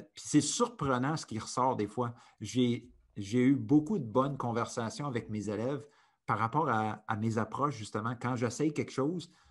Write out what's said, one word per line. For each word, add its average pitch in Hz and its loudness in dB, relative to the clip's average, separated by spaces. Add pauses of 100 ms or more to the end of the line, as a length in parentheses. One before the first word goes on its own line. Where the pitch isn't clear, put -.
(140)
puis - -16
c'est 151 6
surprenant 143 0
ce - -8
qui 110 -6
ressort 127 0
des 107 0
fois. 120 -2 (280)
J'ai, 120 0 (260)
j'ai 104 0
eu 139 6
beaucoup 151 4
de 139 -4
bonnes 131 0
conversations 117 -4
avec 117 -4
mes 104 -4
élèves 123 -2 (440)
par 113 0
rapport 143 2
à, 110 0
à 117 -2
mes 110 0
approches, 127 0
justement. 110 -4
Quand 123 -2
j'essaye 127 0
quelque 131 -4
chose, 156 -2 (200)